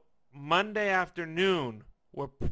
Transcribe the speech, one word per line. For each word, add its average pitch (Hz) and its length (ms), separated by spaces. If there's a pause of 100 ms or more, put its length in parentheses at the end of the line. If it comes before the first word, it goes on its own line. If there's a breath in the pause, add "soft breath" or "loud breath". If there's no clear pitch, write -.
(320)
Monday 196 580
afternoon, 170 960 (300)
we're 139 140
p-, - 240